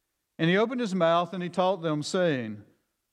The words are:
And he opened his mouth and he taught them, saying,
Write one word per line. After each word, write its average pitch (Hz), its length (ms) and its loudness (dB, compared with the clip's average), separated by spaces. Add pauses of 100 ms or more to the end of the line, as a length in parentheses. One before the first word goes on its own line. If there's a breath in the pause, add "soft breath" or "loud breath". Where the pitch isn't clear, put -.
(380)
And 165 120 2
he 190 80 4
opened 240 240 0
his 190 120 -4
mouth 170 380 2
and 185 100 -6
he 175 60 -6
taught 185 320 0
them, 151 220 -2
saying, 127 600 -2 (500)